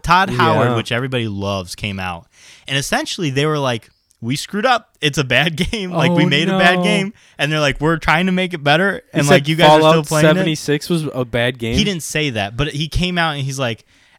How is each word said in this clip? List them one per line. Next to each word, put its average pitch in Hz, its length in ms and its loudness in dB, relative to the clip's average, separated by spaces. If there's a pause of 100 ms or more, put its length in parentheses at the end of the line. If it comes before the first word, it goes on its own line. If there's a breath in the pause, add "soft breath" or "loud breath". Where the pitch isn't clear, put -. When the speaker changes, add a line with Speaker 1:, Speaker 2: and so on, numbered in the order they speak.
Speaker 1:
Todd 185 280 2
Howard, 123 400 2
Speaker 2:
Yeah. 120 60 -2
Speaker 1:
which 117 160 -4
everybody 123 360 -4
loves, 98 460 -6
came 101 240 -8
out. 90 280 -10 (400 loud breath)
And 135 100 -6
essentially 190 540 -4
they 139 160 0
were 156 120 0
like, 127 300 -4 (320)
"We 120 160 -4
screwed 214 300 -6
up. 240 340 -2
It's 151 160 -2
a 151 80 0
bad 135 320 0
<laughs> 170 140 -2
game. 196 220 -6
Like, 170 200 2
we 175 120 4
Speaker 2:
Oh, 180 40 2
Speaker 1:
made 151 220 0
a 190 80 0
bad 180 200 4
Speaker 2:
no. 180 60 0
Speaker 1:
game." 196 300 0 (240 soft breath)
And 143 120 -2
they're 156 100 0
like, 139 200 0
"We're 160 160 2
trying 165 300 2
to 185 60 0
make 180 200 -2
it 156 100 -10
better." 165 380 2 (120)
Speaker 2:
He 160 80 0
Speaker 1:
And, 143 60 2
Speaker 2:
said 147 60 6
Speaker 1:
like, 151 160 4
"You 160 80 0
guys 156 140 6
are 151 100 8
Speaker 2:
Fallout 156 140 6
Speaker 1:
still 160 100 2
playing 156 220 2
it?" - 80 8
Speaker 2:
seventy-six 156 560 -2
was 165 140 0 (100)
a 131 100 -2
bad 120 340 -2
game? 117 200 -2
Speaker 1:
He 208 60 4
didn't 190 180 -4
say 151 280 -4
that, 107 260 -4
but 143 120 -2
he 147 200 -6
came 180 280 -2
out 165 200 -2
and 139 80 -6
he's 135 160 -8
like, 113 260 -4 (320 soft breath)